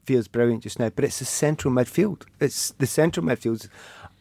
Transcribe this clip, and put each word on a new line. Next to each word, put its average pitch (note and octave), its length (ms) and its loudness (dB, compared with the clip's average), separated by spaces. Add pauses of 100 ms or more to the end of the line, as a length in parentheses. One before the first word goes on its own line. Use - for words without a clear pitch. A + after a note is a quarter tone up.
is A#2+ 180 2
brilliant A#2 360 2
just - 160 -10
now, A#2 100 0
but B2+ 160 0
it's - 140 -4
the C3 80 -8
central D3+ 480 0
midfield. D#3+ 480 0 (180)
It's - 380 -2
the C#3 80 2
central E3 400 0
midfield's A2+ 420 -2 (520)